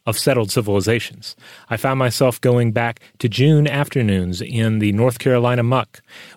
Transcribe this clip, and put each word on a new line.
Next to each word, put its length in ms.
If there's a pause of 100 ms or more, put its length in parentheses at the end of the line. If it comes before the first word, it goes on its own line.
of 100
settled 360
civilizations. 840 (360)
I 60
found 200
myself 420
going 320
back 280 (180)
to 100
June 400
afternoons 760
in 340
the 140
North 260
Carolina 460
muck. 400 (340)